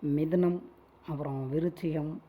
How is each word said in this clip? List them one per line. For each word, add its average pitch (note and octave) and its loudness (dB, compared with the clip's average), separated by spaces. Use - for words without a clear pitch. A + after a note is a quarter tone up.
மிதுனம், F3 4
அப்புறம் C#3 -4
விருச்சிகம் D#3 0